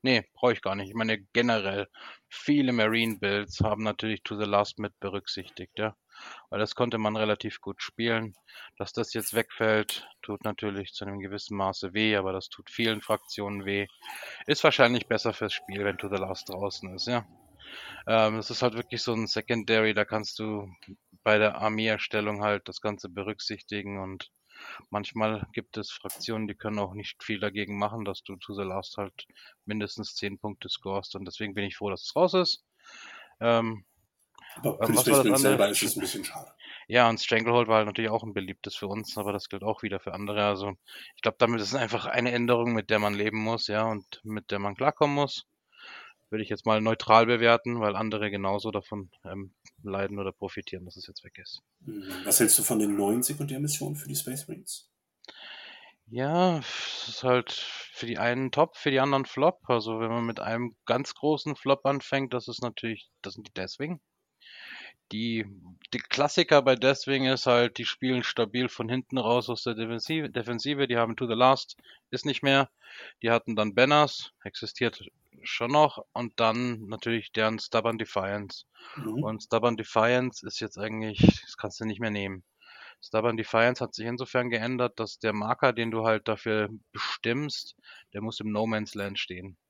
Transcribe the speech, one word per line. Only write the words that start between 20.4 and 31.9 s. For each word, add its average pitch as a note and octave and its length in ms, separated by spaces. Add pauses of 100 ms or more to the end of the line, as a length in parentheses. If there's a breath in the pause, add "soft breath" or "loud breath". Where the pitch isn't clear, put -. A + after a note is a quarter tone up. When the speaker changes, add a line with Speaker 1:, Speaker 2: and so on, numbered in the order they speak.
Speaker 1:
bei G#2+ 140
der G#2 200
Armeeerstellung G#2+ 880
halt G#2 240
das - 140
Ganze G#2 300
berücksichtigen G2+ 920
und F#2+ 280 (580 loud breath)
manchmal G#2+ 640
gibt - 240
es G#2+ 140
Fraktionen, A2 580
die G2+ 60
können G#2+ 240
auch F#2+ 160
nicht - 280
viel G#2 180
dagegen G2+ 360
machen, G#2 300
dass G2 160
du G2 140
To G2+ 180
the G2+ 80
Last F#2+ 340
halt G2+ 300 (400 loud breath)
mindestens G#2 480
zehn G2+ 240
Punkte G#2 320
scorest - 440
und F#2+ 120
deswegen G2+ 260
bin G2+ 120
ich G2 120
froh, G#2 140